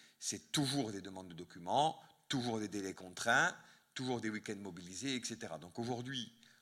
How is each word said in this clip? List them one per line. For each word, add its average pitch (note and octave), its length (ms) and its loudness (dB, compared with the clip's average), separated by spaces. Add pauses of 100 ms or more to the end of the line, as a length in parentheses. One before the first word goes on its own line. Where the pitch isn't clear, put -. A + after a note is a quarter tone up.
(200)
C'est - 320 -6
toujours C3+ 400 4
des G2 80 -4
demandes F#2+ 280 -8
de E2+ 60 -12
documents, F2+ 640 2 (280)
toujours A#2+ 320 2
des G#2 80 0
délais F#2+ 260 -2
contraints, A#2 640 4 (380)
toujours B2+ 260 0
des A2 100 0
week-ends G#2+ 260 -2
mobilisés, F#2+ 600 -4
et A2+ 80 -4
cetera. G#2+ 340 -6
Donc F2 200 -10
aujourd'hui, B2 540 -4 (300)